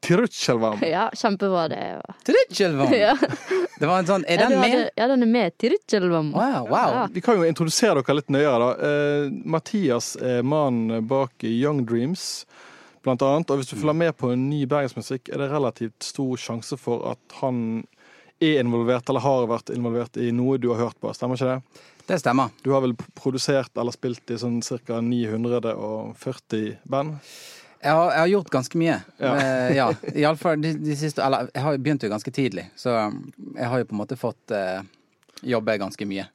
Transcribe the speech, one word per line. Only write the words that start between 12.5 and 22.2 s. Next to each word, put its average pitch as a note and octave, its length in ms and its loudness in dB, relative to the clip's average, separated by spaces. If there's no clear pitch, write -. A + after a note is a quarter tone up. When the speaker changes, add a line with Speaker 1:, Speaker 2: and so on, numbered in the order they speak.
Speaker 1:
blant B2+ 240 0
annet. D3 240 2
Og C#3 80 0
hvis B2+ 140 -8
du - 20 -8
følger D3+ 240 0
med E3 160 0
på B2 160 -2
en C3 160 0
ny D3 160 -2
bergensmusikk, C3 640 -4
er C#3 160 -4
det C#3 80 -4
relativt A#2+ 560 -4
stor C3 240 -4
sjanse A#2 320 -8
for A#2+ 320 -4
at - 320 -16
han B2+ 180 0
er D#3 240 4
involvert, A#2+ 480 0
eller C3 80 0
har C3 320 2
vært A#2 240 -6
involvert A#2+ 400 -4
i A#2+ 160 -2
noe B2 240 0
du A#2+ 160 0
har A#2 140 0
hørt A2 100 -8
på. G#2+ 160 -8
Stemmer B2 240 -4
ikke B2+ 160 0
det? - 320 -10
Speaker 3:
Det F3+ 160 -2